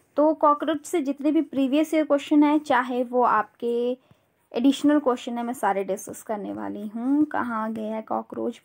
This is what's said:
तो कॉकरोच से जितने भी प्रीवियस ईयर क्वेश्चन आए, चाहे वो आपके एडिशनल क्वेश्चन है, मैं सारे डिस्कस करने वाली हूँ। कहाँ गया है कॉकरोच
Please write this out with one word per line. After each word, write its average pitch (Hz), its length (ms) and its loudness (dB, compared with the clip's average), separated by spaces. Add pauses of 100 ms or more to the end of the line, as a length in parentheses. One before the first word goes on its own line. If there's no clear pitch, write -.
(180)
तो 302 160 6
कॉकरोच 294 520 0
से 349 160 -2
जितने 277 300 -2
भी 311 100 2
प्रीवियस 277 520 0
ईयर 311 100 4
क्वेश्चन 294 400 4
आए, 294 160 4
चाहे 254 440 0
वो 247 180 0
आपके 240 760 0 (580)
एडिशनल 277 440 4
क्वेश्चन 247 380 -2
है, 240 60 -4
मैं 240 100 -6
सारे 196 300 0
डिस्कस 196 400 -8
करने 202 300 -8
वाली 208 340 -10
हूँ। 262 380 0
कहाँ 226 480 -4
गया 220 220 -6
है 220 60 -8
कॉकरोच 226 640 -6